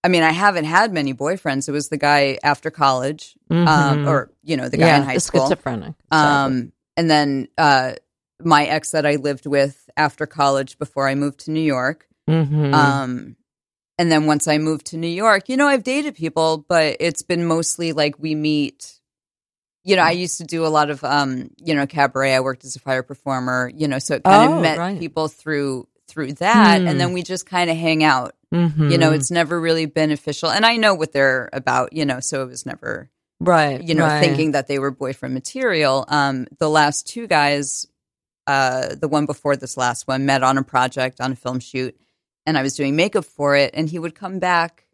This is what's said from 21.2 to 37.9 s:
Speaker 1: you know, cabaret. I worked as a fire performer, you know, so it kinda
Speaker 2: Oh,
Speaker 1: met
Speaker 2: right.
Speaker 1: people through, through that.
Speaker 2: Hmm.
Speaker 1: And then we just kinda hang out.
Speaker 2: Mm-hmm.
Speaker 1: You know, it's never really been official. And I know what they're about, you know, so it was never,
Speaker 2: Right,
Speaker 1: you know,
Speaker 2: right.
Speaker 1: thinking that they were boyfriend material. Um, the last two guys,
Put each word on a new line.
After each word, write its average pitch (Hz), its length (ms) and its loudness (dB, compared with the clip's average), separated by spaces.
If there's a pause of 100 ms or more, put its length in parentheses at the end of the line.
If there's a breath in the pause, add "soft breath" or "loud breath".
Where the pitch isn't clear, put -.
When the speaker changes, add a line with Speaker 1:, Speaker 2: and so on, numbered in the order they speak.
Speaker 1:
you 160 160 -4
know, 143 120 0
cabaret. 135 480 0
I 131 60 2
worked 131 240 -6
as 131 120 -14
a 131 40 -18
fire 131 220 -2
performer, 127 720 -4
you 151 140 -4
know, 135 100 -2
so 143 160 -4
it 127 100 -6
kinda 214 320 6
Speaker 2:
Oh, - 60 0
Speaker 1:
met 160 160 0
Speaker 2:
right. 180 200 -6
Speaker 1:
people 160 300 -4
through, 143 580 -6 (220)
through 143 260 -8
that. 190 460 4
Speaker 2:
Hmm. 180 80 0
Speaker 1:
And 147 100 0
then 175 140 0
we 180 100 -4
just 185 240 -8
kinda 175 280 0
hang 160 280 0
out. 131 320 2 (200)
Speaker 2:
Mm-hmm. 156 360 2
Speaker 1:
You - 60 4
know, 160 160 4
it's 147 180 -2
never 170 300 0
really 165 240 0
been 156 280 -2
official. 151 380 -6
And 208 140 0
I 233 140 4
know 214 160 4
what 156 180 -4
they're 131 400 2
about, 127 400 -2
you 151 140 -2
know, 131 140 -4
so 135 220 -6
it 131 40 -6
was 123 180 -16
never, - 460 -10 (280)
Speaker 2:
Right, 165 440 2
Speaker 1:
you 165 120 -2
know, 160 120 2
Speaker 2:
right. 151 180 0
Speaker 1:
thinking 151 280 0
that 139 140 0
they 139 120 -2
were 139 120 -2
boyfriend 131 440 -8
material. 151 760 -2
Um, 139 380 0 (120)
the 156 120 0
last 151 360 2
two 233 200 -12
guys, 143 600 0 (600)